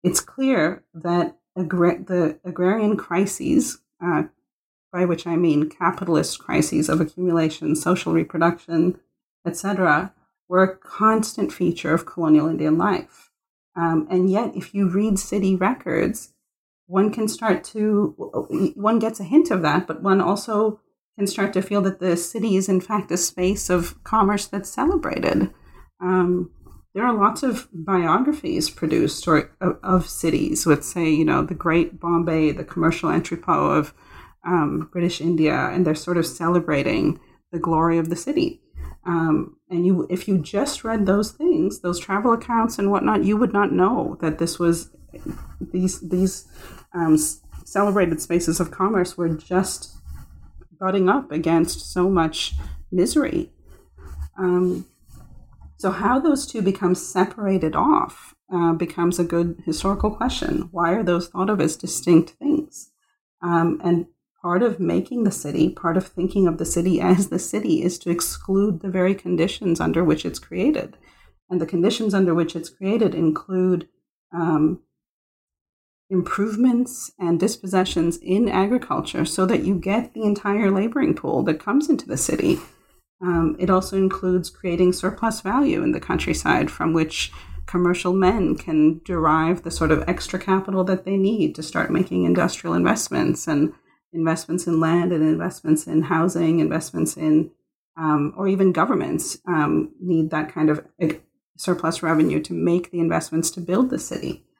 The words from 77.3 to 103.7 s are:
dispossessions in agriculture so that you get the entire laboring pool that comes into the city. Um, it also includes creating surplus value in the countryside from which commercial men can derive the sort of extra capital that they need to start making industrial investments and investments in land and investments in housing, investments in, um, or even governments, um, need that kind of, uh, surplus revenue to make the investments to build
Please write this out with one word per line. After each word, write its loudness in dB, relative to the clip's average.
dispossessions 0
in 0
agriculture -2
so -2
that 0
you 2
get -2
the -6
entire 0
laboring 0
pool -2
that -2
comes 0
into 0
the -6
city. 0
Um, 0
it -2
also 0
includes 0
creating 0
surplus -4
value 0
in 0
the -2
countryside -2
from -2
which -2
commercial 0
men 2
can 2
derive 0
the -8
sort 0
of 2
extra -4
capital 0
that 0
they -2
need 0
to -10
start -2
making 0
industrial 0
investments 0
and 0
investments -4
in 2
land 2
and 2
investments 0
in 0
housing, 2
investments -2
in, 2
um, 0
or 0
even 4
governments, -2
um, 0
need 0
that -4
kind 2
of, -2
uh, 0
surplus -2
revenue 2
to -8
make 0
the -4
investments -2
to -12
build 0